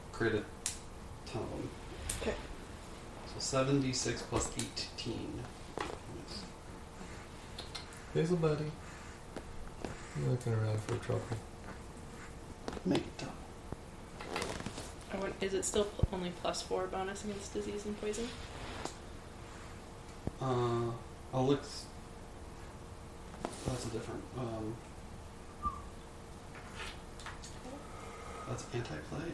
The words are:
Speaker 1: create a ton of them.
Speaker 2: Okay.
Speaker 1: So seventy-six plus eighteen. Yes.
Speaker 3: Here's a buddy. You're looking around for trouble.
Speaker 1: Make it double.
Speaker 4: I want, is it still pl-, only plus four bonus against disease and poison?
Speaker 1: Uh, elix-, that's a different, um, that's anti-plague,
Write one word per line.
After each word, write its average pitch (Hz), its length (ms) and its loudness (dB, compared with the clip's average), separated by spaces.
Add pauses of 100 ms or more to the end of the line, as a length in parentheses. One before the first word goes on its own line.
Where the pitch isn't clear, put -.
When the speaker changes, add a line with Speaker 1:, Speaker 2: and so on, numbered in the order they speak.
(120)
Speaker 1:
create 110 240 6
a 101 80 4 (800)
ton - 160 0
of - 80 -2
them. - 200 -2 (520)
Speaker 2:
Okay. - 140 2 (920)
Speaker 1:
So - 120 -6
seventy-six 131 840 6
plus - 340 4
eighteen. - 840 -2 (380)
Yes. - 640 -4 (1700)
Speaker 3:
Here's 160 180 8
a 180 40 10
buddy. 151 300 6 (1500)
You're 139 100 6
looking 120 240 6
around 110 280 6
for 113 160 2
trouble. - 260 4 (1600)
Speaker 1:
Make 185 140 8
it - 180 -2
double. - 160 -4 (1800)
Speaker 4:
I - 60 2
want, 190 240 0
is 196 140 6
it 185 100 4
still 208 200 6
pl-, - 280 6
only 180 180 2 (100)
plus 170 200 2
four 185 240 2
bonus 190 380 0
against 202 320 -2
disease 208 300 0
and 208 140 0
poison? 220 280 2 (2250)
Speaker 1:
Uh, 120 500 6 (420)
elix-, 135 500 6 (1800)
that's 123 200 4
a 117 40 -2
different, 110 320 -2 (160)
um, 113 380 0 (3750)
that's 120 240 -2
anti-plague, 151 600 -2